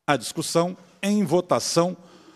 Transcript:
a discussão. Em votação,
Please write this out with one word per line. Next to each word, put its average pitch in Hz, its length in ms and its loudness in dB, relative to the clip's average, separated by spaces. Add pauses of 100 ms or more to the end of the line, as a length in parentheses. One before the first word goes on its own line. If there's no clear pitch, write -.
a 147 120 2
discussão. 170 600 -4 (240)
Em 208 220 0
votação, 170 720 0 (400)